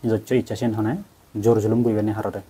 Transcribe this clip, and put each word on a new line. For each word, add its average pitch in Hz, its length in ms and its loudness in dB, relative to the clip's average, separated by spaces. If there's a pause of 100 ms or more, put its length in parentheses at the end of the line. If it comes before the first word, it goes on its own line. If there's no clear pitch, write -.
নিজস্ব 110 280 0 (100)
ইচ্ছা - 200 -6
সেন 117 180 0
হনে 110 140 0 (520)
জোৰ 117 180 6
জুলুম 113 220 2
কৰিবে 107 220 2
নে 107 120 -2
হাৰতে 101 320 -6